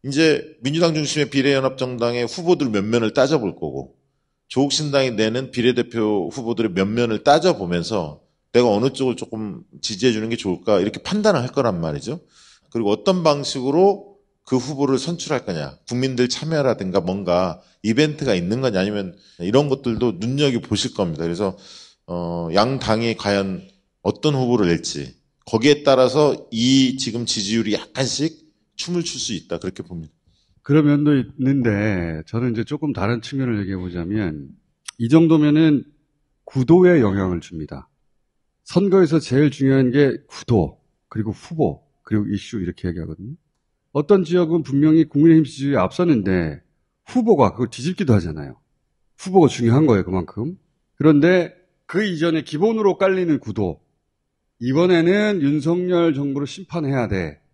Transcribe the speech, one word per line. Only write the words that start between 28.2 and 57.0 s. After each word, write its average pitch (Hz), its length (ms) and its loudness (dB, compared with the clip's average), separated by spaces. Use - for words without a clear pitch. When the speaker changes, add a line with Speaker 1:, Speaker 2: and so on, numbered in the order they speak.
Speaker 1:
춤을 175 280 -6
출 151 140 -10
수 123 140 -8
있다, 85 280 -8
그렇게 92 220 -10
봅니다. 82 320 -14
Speaker 2:
그런 147 260 4
면도 147 280 4
있는데, 107 1120 0
저는 120 240 -4
이제 110 140 -4
조금 147 260 -6
다른 107 300 -2
측면을 123 400 -4
얘기해 95 160 -6
보자면, 87 720 -6
이 117 100 -4
정도면은 156 800 4
구도에 170 560 6
영향을 95 400 2
줍니다. 73 480 -12
선거에서 180 540 4
제일 139 320 2
중요한 135 400 2
게 139 260 2
구도, - 540 -2
그리고 110 240 -6
후보, 117 500 -4
그리고 107 260 -2
이슈, 104 320 -6
이렇게 90 300 -6
얘기하거든요. 85 460 -10
어떤 165 320 2
지역은 170 380 0
분명히 151 420 4
국민의힘 160 400 6
지지율이 135 320 -4
앞서는데 92 840 0
후보가 208 460 4
그걸 120 180 -4
뒤집기도 156 460 -4
하잖아요. 78 440 -4
후보가 185 280 4
중요한 120 380 2
거예요, 104 180 2
그만큼. 95 540 -6
그런데 160 580 4
그 196 180 -2
이전에 165 380 -2
기본으로 202 560 0
깔리는 185 420 0
구도, 95 420 -6
이번에는 175 840 2
윤석열 165 720 0
정부를 143 340 -4
심판해야 139 600 -4